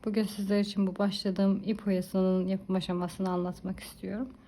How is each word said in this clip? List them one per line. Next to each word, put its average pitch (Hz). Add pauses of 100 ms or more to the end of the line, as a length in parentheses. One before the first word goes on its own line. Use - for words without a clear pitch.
Bugün 214
sizler 202
için 202
bu 185
başladığım 196
ip 208
oyasının 185
yapım 190
aşamasını 180
anlatmak 180
istiyorum. 208 (180)